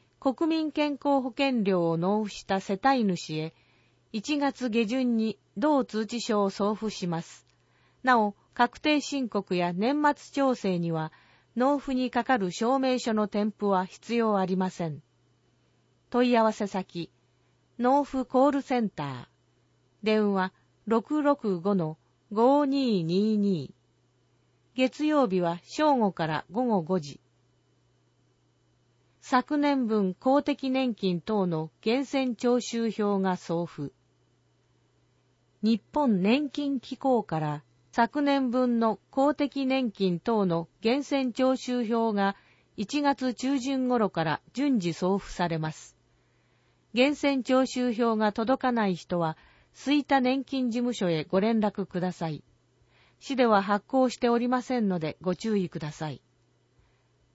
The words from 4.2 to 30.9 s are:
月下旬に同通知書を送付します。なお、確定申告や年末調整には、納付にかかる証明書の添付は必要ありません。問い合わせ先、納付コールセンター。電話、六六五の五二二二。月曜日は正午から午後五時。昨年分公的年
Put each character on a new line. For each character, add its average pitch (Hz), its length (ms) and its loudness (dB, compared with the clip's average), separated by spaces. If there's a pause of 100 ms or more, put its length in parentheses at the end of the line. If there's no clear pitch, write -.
月 262 300 -2
下 226 180 0
旬 247 300 0
に 220 200 -2 (180)
同 269 300 2
通 214 220 -6
知 233 120 -8
書 208 220 0
を 196 80 2
送 202 240 -2
付 214 160 -6
し - 160 -8
ま 165 160 -4
す。 - 240 -20 (560)
な 247 180 4
お、 208 140 0 (220)
確 - 260 0
定 302 200 2
申 269 280 -6
告 196 260 -4
や 175 160 0
年 247 300 0
末 294 320 0
調 269 220 2
整 180 240 -2
に 170 120 -2
は、 156 200 -4 (440)
納 269 220 2
付 269 160 -6
に 254 160 0
か 240 140 -2
か 254 160 0
る 180 120 -2
証 254 280 0
明 262 180 2
書 226 160 -2
の 214 140 0
添 208 240 -2
付 - 160 -4
は 190 180 2
必 - 300 -8
要 214 240 2
あ 190 40 2
り 185 140 0
ま 185 140 -2
せ 170 160 -6
ん。 147 160 -10 (1040)
問 247 180 2
い 240 80 4
合 226 100 4
わ 220 80 4
せ 208 120 -4
先、 185 460 -8 (680)
納 269 220 4
付 262 220 -4
コ 262 220 4
ー 294 40 4
ル 277 100 -2
セ 247 180 -2
ン 214 100 0
タ - 140 -8
ー。 131 220 -10 (800)
電 214 300 2
話、 185 200 -2 (320)
六 254 380 0
六 233 380 0
五 202 120 0
の 160 240 -2 (340)
五 262 320 4
二 262 400 0
二 202 360 2
二。 190 340 -2 (1040)
月 254 300 0
曜 294 220 4
日 185 140 0
は 170 220 -2
正 302 320 2
午 214 160 2
か 160 160 -4
ら 156 240 -4
午 240 140 -2
後 208 180 0
五 180 160 -2
時。 139 200 -12 (2000)
昨 269 380 0
年 285 300 2
分 202 260 2
公 277 300 2
的 277 260 -2
年 262 240 0